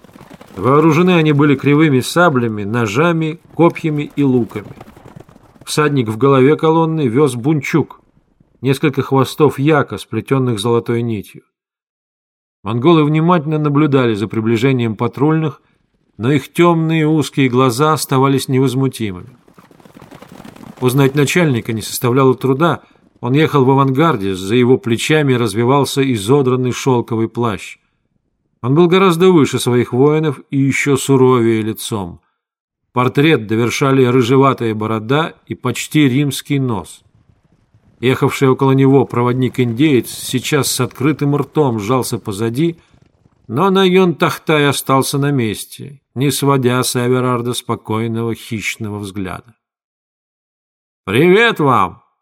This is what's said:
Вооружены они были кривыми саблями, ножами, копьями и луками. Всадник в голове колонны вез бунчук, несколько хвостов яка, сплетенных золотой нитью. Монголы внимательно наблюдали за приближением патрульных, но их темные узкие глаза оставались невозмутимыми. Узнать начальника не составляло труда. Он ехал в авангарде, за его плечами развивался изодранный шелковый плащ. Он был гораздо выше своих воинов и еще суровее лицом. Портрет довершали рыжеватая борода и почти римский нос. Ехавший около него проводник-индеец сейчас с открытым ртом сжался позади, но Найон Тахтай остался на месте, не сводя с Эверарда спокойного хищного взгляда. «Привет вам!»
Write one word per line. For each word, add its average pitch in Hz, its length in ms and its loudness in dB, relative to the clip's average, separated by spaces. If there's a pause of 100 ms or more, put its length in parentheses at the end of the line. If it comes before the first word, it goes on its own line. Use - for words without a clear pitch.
(560)
Вооружены 151 540 4
они 156 220 2
были 143 240 4
кривыми 143 440 2
саблями, 120 640 0
ножами, 151 720 -2 (160)
копьями 151 640 0
и 143 60 0
луками. 117 500 -2 (920)
Всадник 147 420 0
в 110 80 -6
голове 135 400 4
колонны 160 500 0
вез 127 280 2
бунчук, 139 640 -2 (600)
несколько 135 400 -2
хвостов 135 560 0
яка, 135 400 0
сплетенных 123 600 -4
золотой 117 440 -2
нитью. 113 400 -8 (1200)
Монголы 139 400 2
внимательно 156 540 0
наблюдали 143 560 2
за 104 120 -4
приближением 117 720 -2
патрульных, 147 640 -2 (540)
но 117 160 -2
их - 200 -4
темные 165 540 2
узкие 151 420 0
глаза 127 440 2
оставались 135 560 0
невозмутимыми. 127 880 -4 (1400)
Узнать 131 340 2
начальника 143 580 0
не 110 100 -6
составляло 131 520 0
труда. 139 480 -2 (380)
Он 123 120 -4
ехал 147 320 2
в 127 60 2
авангарде, 135 640 0
за 95 200 -4
его 123 240 4
плечами 135 560 0
развивался 120 680 0 (100)
изодранный 127 600 0
шелковый 113 560 -2
плащ. 113 500 -6 (840)
Он 127 120 -2
был 175 140 4
гораздо 185 420 2
выше 131 280 2
своих 120 340 0
воинов 147 480 0 (100)
и 139 80 -4
еще 135 380 0
суровее 127 640 2
лицом. 101 580 -8 (720)
Портрет 131 540 2
довершали 120 580 0
рыжеватая 123 720 2
борода 110 600 -4 (120)
и 113 80 -10
почти 139 540 -2
римский 139 500 -2
нос. 113 440 -6 (960)
Ехавший 131 480 0
около 135 240 2
него 135 340 4
проводник-индеец 123 1000 0
сейчас - 640 -4
с - 100 -4
открытым 143 540 -2
ртом 139 460 -2
сжался 117 380 -2
позади, 117 600 -4 (680)
но 156 220 0
Найон 185 440 4
Тахтай 147 540 0
остался 135 500 -2
на 143 140 -2
месте, 123 680 -6 (140)
не 135 160 -2
сводя 127 520 0
с - 120 -4
Эверарда 123 600 -2
спокойного 113 800 -6
хищного 104 640 -10
взгляда. 95 580 -12 (1500)
«Привет 180 540 2
вам!» 113 440 0 (200)